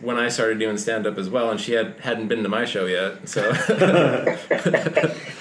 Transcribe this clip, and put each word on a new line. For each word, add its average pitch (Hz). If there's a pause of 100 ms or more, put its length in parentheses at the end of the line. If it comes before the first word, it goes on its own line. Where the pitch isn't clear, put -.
when 120
I 120
started 113
doing 107
stand-up 107
as 95
well, 117
and 104
she 120
had, 110
hadn't 110
been 113
to 98
my 113
show 98
yet, 92
so. 107
<laughs> - (240)